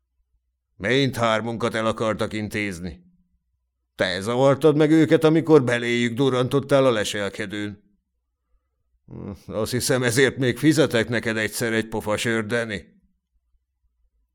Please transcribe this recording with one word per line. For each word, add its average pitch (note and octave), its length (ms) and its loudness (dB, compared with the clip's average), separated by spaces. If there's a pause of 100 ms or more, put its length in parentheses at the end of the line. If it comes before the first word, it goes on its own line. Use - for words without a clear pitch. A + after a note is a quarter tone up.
(760)
„Mindhármunkat A#2 960 -2
el A2+ 120 -2
akartak A2 480 -2
intézni. G2+ 720 -8 (880)
Te F#2 260 -2
zavartad C3+ 540 2
meg D3+ 160 4
őket, D#3+ 320 4
amikor D#3 400 6
beléjük A#2+ 500 0
durrantottál B2+ 720 2
a C3 60 4
leselkedőn. G#2 1080 -6 (1500)
Azt G#2 240 -6
hiszem, B2 320 -2
ezért B2 340 2
még B2 200 -2
fizetek C3 520 2
neked A2+ 280 -4
egyszer A2 360 -4
egy A2 140 0
pofa G#2 300 -4
sört, A2+ 300 -2
Danny.“ A2+ 340 -4 (1500)